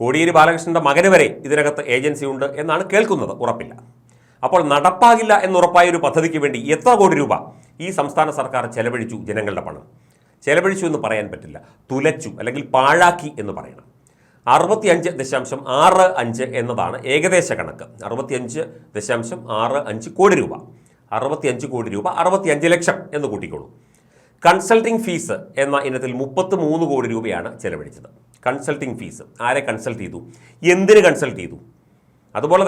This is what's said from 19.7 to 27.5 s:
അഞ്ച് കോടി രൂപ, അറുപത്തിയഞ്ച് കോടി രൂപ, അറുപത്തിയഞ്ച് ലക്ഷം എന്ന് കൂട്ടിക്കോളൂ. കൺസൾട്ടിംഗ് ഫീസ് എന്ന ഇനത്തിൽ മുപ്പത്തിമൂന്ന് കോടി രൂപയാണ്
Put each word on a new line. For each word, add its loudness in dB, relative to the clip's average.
അഞ്ച് -10
കോടി 6
രൂപ, -4
അറുപത്തിയഞ്ച് -4
കോടി -6
രൂപ, -6
അറുപത്തിയഞ്ച് 0
ലക്ഷം 0
എന്ന് -4
കൂട്ടിക്കോളൂ. -12
കൺസൾട്ടിംഗ് 2
ഫീസ് -6
എന്ന -2
ഇനത്തിൽ -6
മുപ്പത്തിമൂന്ന് -2
കോടി -2
രൂപയാണ് -6